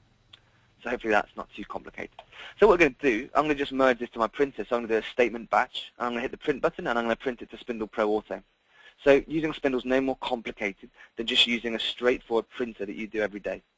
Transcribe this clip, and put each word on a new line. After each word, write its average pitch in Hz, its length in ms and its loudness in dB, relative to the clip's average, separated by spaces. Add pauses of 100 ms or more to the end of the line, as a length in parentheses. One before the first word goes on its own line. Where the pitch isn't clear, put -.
(840)
So 120 60 -8
hopefully 117 220 -2
that's 104 260 2
not 101 180 -10
too 107 80 -12
complicated. - 480 -12 (480)
So 202 80 8
what 208 60 8
we're 170 160 6
gonna 127 120 -8
do, 127 320 2
I'm 147 100 4
gonna 151 120 2
just 139 160 -4
merge 131 280 4
this 117 120 -8
to 117 80 -12
my 110 80 2
printer. 135 400 -2
So 123 80 -2
I'm 117 80 -2
gonna 110 160 0
do 104 80 -6
a - 40 -12
statement 117 380 0
batch, - 480 0
and 113 80 -4
I'm 120 60 -2
gonna 120 100 -4
hit 127 100 -4
the - 60 -12
print 135 240 -2
button, 170 260 -2
and 120 120 0
I'm 117 60 0
gonna 113 100 2
print 123 260 -6
it 104 100 -14
to 113 60 -16
Spindle 110 300 -6
Pro 107 220 0
Auto. 101 340 -4 (580)
So 143 240 6
using 156 280 -2
Spindle's 127 320 -2
no 131 160 2
more 135 160 -2
complicated 113 720 -6 (260)
than 113 120 -6
just 123 200 2
using 117 280 -2
a 107 40 -4
straightforward 117 680 -2
printer 113 360 -6
that 98 100 -8
you 104 120 -8
do 107 140 -4
every 101 180 -4
day. 92 220 -8 (160)